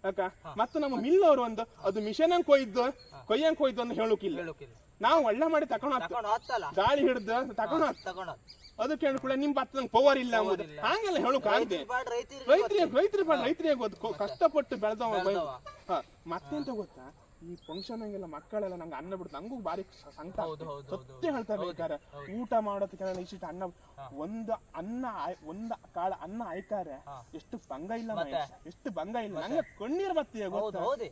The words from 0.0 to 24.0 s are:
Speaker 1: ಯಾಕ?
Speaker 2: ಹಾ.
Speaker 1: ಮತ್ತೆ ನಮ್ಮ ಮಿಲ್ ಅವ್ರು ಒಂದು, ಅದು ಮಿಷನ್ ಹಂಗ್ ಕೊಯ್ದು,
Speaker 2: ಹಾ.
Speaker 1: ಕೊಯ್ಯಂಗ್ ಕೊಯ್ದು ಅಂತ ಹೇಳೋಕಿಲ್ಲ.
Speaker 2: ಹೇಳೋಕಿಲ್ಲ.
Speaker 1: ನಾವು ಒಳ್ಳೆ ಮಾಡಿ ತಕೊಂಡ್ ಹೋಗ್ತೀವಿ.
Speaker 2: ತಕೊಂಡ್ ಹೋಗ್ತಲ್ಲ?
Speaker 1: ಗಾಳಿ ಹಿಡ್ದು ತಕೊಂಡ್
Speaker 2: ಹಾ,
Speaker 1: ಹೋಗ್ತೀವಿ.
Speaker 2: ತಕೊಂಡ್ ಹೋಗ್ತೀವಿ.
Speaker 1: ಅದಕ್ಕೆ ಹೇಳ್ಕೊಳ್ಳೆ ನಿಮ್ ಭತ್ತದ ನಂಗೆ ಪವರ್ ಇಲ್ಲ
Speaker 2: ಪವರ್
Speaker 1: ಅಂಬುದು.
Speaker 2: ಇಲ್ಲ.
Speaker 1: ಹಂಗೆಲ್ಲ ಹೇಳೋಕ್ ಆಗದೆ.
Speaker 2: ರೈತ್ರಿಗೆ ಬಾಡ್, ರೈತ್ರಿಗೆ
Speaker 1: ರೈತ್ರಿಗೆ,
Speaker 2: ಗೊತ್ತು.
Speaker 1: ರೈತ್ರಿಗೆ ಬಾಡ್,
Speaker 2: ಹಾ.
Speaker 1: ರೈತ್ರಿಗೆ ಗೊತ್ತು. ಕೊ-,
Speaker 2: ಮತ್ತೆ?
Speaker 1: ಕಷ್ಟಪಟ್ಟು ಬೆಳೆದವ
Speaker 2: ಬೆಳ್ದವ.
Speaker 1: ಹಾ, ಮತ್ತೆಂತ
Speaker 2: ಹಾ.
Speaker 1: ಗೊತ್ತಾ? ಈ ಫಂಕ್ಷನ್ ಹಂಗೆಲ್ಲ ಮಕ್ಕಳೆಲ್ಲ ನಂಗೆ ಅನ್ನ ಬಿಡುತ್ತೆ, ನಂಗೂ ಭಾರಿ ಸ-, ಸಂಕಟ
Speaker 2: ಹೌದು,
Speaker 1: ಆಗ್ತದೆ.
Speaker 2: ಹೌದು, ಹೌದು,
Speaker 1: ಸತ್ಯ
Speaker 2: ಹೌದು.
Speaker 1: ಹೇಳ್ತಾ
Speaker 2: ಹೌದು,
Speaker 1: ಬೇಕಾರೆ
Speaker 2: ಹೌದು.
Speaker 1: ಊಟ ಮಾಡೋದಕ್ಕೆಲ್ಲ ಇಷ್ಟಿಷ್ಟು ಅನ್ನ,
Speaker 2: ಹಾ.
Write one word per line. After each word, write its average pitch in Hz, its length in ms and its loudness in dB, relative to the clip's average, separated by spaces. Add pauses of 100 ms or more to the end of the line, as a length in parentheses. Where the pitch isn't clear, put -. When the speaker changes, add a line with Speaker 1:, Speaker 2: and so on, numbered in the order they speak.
Speaker 1:
ಯಾಕ? 196 160 -2
Speaker 2:
ಹಾ. 180 380 -6
Speaker 1:
ಮತ್ತೆ 240 220 0
ನಮ್ಮ 269 220 0
ಮಿಲ್ 349 220 6
ಅವ್ರು 277 200 8
ಒಂದು, 226 240 -4 (160)
ಅದು 202 180 0
ಮಿಷನ್ 302 320 4
ಹಂಗ್ 349 120 4
ಕೊಯ್ದು, 254 380 4
Speaker 2:
ಹಾ. - 440 -4
Speaker 1:
ಕೊಯ್ಯಂಗ್ 311 300 4
ಕೊಯ್ದು 254 240 2
ಅಂತ 240 120 -2
ಹೇಳೋಕಿಲ್ಲ. 214 440 2
Speaker 2:
ಹೇಳೋಕಿಲ್ಲ. 165 360 -10 (280)
Speaker 1:
ನಾವು 277 240 6
ಒಳ್ಳೆ 262 260 4
ಮಾಡಿ 302 140 4
ತಕೊಂಡ್ 269 280 -2
ಹೋಗ್ತೀವಿ. 240 160 0
Speaker 2:
ತಕೊಂಡ್ 233 180 -2
ಹೋಗ್ತಲ್ಲ? 220 440 0
Speaker 1:
ಗಾಳಿ 233 300 4
ಹಿಡ್ದು 247 300 2
ತಕೊಂಡ್ 240 280 0
Speaker 2:
ಹಾ, 214 60 2
Speaker 1:
ಹೋಗ್ತೀವಿ. 302 380 0
Speaker 2:
ತಕೊಂಡ್ 180 260 -8
ಹೋಗ್ತೀವಿ. - 300 -16 (200)
Speaker 1:
ಅದಕ್ಕೆ 285 280 0
ಹೇಳ್ಕೊಳ್ಳೆ 269 280 0
ನಿಮ್ 285 180 2
ಭತ್ತದ 269 240 0
ನಂಗೆ 233 120 -2
ಪವರ್ 269 280 8
ಇಲ್ಲ 247 140 0
Speaker 2:
ಪವರ್ 220 140 4
Speaker 1:
ಅಂಬುದು. 190 180 0
Speaker 2:
ಇಲ್ಲ. 165 180 -10
Speaker 1:
ಹಂಗೆಲ್ಲ 359 360 2
ಹೇಳೋಕ್ 247 300 2
ಆಗದೆ. 202 120 4
Speaker 2:
ರೈತ್ರಿಗೆ 180 240 0
ಬಾಡ್, 247 260 -4
ರೈತ್ರಿಗೆ 240 420 -2
Speaker 1:
ರೈತ್ರಿಗೆ, 403 320 6
Speaker 2:
ಗೊತ್ತು. 247 140 2
Speaker 1:
ರೈತ್ರಿಗೆ 392 320 2
ಬಾಡ್, 285 100 4
Speaker 2:
ಹಾ. 240 60 -2
Speaker 1:
ರೈತ್ರಿಗೆ 311 280 2
ಗೊತ್ತು. 233 280 -4
ಕೊ-, 233 100 -4
Speaker 2:
ಮತ್ತೆ? 302 160 -2
Speaker 1:
ಕಷ್ಟಪಟ್ಟು 311 500 2
ಬೆಳೆದವ 214 480 0
Speaker 2:
ಬೆಳ್ದವ. 151 360 -2 (280)
Speaker 1:
ಹಾ, 165 120 0 (260)
ಮತ್ತೆಂತ 294 420 -6
Speaker 2:
ಹಾ. 247 60 -6
Speaker 1:
ಗೊತ್ತಾ? 147 400 -12 (280)
ಈ 175 120 -12
ಫಂಕ್ಷನ್ 196 460 -10
ಹಂಗೆಲ್ಲ 202 240 -8
ಮಕ್ಕಳೆಲ್ಲ 185 500 -6
ನಂಗೆ 160 200 -10
ಅನ್ನ 175 200 -8
ಬಿಡುತ್ತೆ, 175 220 -12
ನಂಗೂ 233 240 -10
ಭಾರಿ 180 220 -4
ಸ-, - 340 -20
ಸಂಕಟ 175 220 -10
Speaker 2:
ಹೌದು, 165 120 -4
Speaker 1:
ಆಗ್ತದೆ. 156 160 -10
Speaker 2:
ಹೌದು, 143 200 -10
ಹೌದು, 185 160 -8
Speaker 1:
ಸತ್ಯ 135 100 -20
Speaker 2:
ಹೌದು. 311 180 -2
Speaker 1:
ಹೇಳ್ತಾ 220 240 -4
Speaker 2:
ಹೌದು, 180 120 -4
Speaker 1:
ಬೇಕಾರೆ 160 280 -4
Speaker 2:
ಹೌದು. 147 460 -10
Speaker 1:
ಊಟ 233 180 -2
ಮಾಡೋದಕ್ಕೆಲ್ಲ 196 600 -4
ಇಷ್ಟಿಷ್ಟು 180 280 -10
ಅನ್ನ, 175 160 -8
Speaker 2:
ಹಾ. 143 500 -14